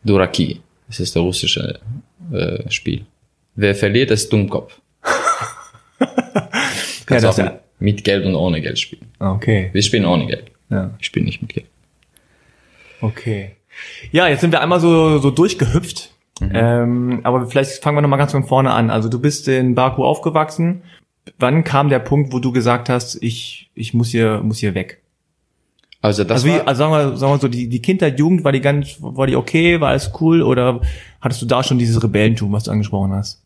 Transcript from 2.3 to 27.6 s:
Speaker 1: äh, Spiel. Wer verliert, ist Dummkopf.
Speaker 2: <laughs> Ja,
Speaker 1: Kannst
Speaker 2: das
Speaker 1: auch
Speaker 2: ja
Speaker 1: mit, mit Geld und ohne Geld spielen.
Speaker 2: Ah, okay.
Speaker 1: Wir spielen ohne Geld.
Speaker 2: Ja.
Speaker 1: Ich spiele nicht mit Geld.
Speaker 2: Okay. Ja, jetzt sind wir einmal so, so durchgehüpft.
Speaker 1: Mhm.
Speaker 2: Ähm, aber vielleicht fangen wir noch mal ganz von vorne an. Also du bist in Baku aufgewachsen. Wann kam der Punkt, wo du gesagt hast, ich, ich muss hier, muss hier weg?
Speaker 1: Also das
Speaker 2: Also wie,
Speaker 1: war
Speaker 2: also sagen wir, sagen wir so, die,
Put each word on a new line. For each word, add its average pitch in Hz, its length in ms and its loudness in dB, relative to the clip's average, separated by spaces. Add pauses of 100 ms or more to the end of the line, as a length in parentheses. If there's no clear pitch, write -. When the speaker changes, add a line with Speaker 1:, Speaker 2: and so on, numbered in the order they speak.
Speaker 1:
äh, 92 400 -4
Spiel. - 340 -6 (500)
Wer 101 200 2
verliert, 107 360 0
ist 107 220 -2
Dummkopf. - 460 -2 (240)
Speaker 2:
<laughs> - 960 -6
Ja, - 500 -2 (560)
Speaker 1:
Kannst 120 200 2
Speaker 2:
das 95 100 4
Speaker 1:
auch - 20 0
Speaker 2:
ja - 60 2 (360)
Speaker 1:
mit, 101 180 2
mit - 60 -14
Geld 98 220 0
und 95 100 2
ohne 80 260 0
Geld 60 180 -6
spielen. - 260 -12 (140)
Speaker 2:
Ah, 95 140 -2
okay. 101 400 0
Speaker 1:
Wir 98 100 2
spielen 101 220 2
ohne 85 200 2
Geld. - 200 -6 (260)
Speaker 2:
Ja. 95 180 -2 (100)
Speaker 1:
Ich - 60 -12
spiele - 200 -2
nicht - 160 -6
mit - 120 -12
Geld. - 140 -8 (1300)
Speaker 2:
Okay. 107 520 -6 (600)
Ja, 170 160 4
jetzt 139 140 2
sind 170 100 4
wir 151 100 2
einmal 170 180 2
so, 160 400 4
so 139 100 4
durchgehüpft. 151 840 0 (300)
Speaker 1:
Mhm. 98 120 -2
Speaker 2:
Ähm, 120 680 0
aber 123 240 0
vielleicht 135 360 -2
fangen 147 140 2
wir 147 40 2
noch 147 80 2
mal 139 80 2
ganz 143 140 2
von 139 140 0
vorne 131 260 2
an. 113 180 2
Also 110 180 0
du 120 120 -2
bist 143 280 -2
in 127 280 2
Baku 131 280 0
aufgewachsen. 160 760 0 (560)
Wann 139 260 2
kam 143 260 2
der 131 100 4
Punkt, 139 340 0
wo 127 60 -2
du 127 120 -2
gesagt 120 380 0
hast, 120 320 -2
ich, - 540 -8
ich 113 180 -10
muss 117 160 2
hier, 110 340 0
muss 107 140 -2
hier 101 160 -2
weg? - 280 -6 (1000)
Speaker 1:
Also 104 220 0
das 117 200 0
Speaker 2:
Also 143 40 4
wie, 165 120 4
Speaker 1:
war - 80 -2
Speaker 2:
also 127 120 0
sagen 156 120 2 (200)
wir, 117 60 -8
sagen 135 160 2
wir 139 60 2
so, 139 80 0
die, 120 200 -4